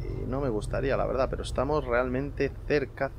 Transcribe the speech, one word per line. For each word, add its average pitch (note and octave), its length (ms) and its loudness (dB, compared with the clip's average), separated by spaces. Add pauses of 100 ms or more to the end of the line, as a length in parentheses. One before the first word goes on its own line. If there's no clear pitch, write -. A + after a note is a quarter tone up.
Y - 260 -2
no B2+ 140 0
me C#3+ 80 0
gustaría, A2 480 0
la G2+ 100 2
verdad. B2 220 2
Pero - 140 -4
estamos C#3+ 420 0
realmente B2+ 640 0 (160)
cerca, C#3 520 0